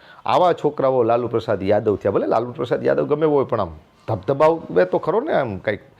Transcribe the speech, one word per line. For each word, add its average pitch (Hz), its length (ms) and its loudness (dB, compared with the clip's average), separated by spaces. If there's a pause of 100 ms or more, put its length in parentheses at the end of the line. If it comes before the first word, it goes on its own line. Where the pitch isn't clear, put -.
(260)
આવા 165 260 4
છોકરાઓ 135 500 0
લાલુ 117 260 2
પ્રસાદ 107 340 -2
યાદવ 104 340 2
થયા. 98 160 -2
ભલે 202 140 -2
લાલુ 123 260 -2
પ્રસાદ 127 320 -4
યાદવ 143 220 0
ગમે 147 200 0
હોય 143 180 2
પણ 117 160 -2
આમ 85 100 -4 (380)
ધબધબાવે 156 760 0
તો 180 140 -2
ખરો 180 220 -2
ને, 311 120 -4
આમ 117 260 -2
કંઈક 104 220 -4 (200)